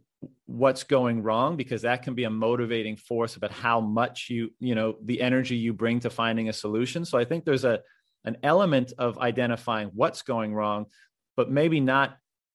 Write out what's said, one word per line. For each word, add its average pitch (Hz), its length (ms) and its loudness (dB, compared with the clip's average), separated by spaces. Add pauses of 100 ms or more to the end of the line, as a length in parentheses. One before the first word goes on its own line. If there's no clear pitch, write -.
(460)
what's 131 380 2
going 123 400 2
wrong, 120 340 2
because 123 260 -6
that 123 200 0
can 131 120 -6
be 123 100 -2
a 110 40 -2
motivating 113 680 -2
force 113 400 -4
about 104 160 -6
how 117 300 2
much 117 480 -2
you, 117 200 -4 (100)
you 127 160 0
know, 110 200 0 (100)
the 120 160 -2
energy 127 340 0
you 117 180 0
bring 117 280 0
to 120 80 -2
finding 113 400 -2
a 107 40 -2
solution. 123 520 -4
So 135 120 0
I 120 80 4
think 156 200 -4
there's 135 200 2
a, 117 160 2 (440)
an 113 180 -4
element 147 540 4
of 120 220 -2
identifying 117 760 -2
what's 127 280 0
going 110 320 -4
wrong, 107 320 -2 (500)
but 120 140 2
maybe 156 300 2
not 135 380 2 (380)